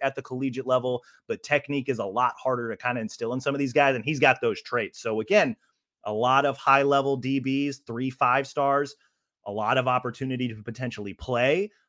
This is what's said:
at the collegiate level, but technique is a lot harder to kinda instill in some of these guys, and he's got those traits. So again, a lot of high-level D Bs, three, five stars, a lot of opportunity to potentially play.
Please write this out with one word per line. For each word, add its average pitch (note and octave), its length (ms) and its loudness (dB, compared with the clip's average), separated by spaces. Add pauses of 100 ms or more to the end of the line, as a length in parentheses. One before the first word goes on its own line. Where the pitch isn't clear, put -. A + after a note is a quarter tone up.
at C3+ 120 0
the C#3 60 -8
collegiate B2+ 460 -6
level, B2+ 360 0 (240)
but G#2+ 160 -6
technique C#3+ 460 -2
is A#2+ 120 -2
a G#2+ 40 -4
lot A#2 340 0
harder A#2+ 320 -2
to G#2 60 -6
kinda B2 240 -4
instill A2+ 320 -6
in C3 80 -4
some C#3 140 -2
of C#3 40 -2
these C3+ 140 -2
guys, C#3 220 4
and A2 100 -6
he's D3 160 -2
got C3 220 4
those A2+ 180 0
traits. A2+ 400 -6
So A2 200 -4
again, D3 360 2 (480)
a G#2+ 80 -4
lot B2+ 320 4
of C3+ 140 0
high-level C#3 580 4
D C3 240 -2
Bs, C3+ 460 -2
three, B2 240 -4
five C3 360 2
stars, C#3 480 0 (520)
a G#2 40 -8
lot G#2+ 280 0
of B2+ 100 0
opportunity B2+ 600 -2
to G#2+ 140 -12
potentially A2 520 -8
play. C#3 560 0 (180)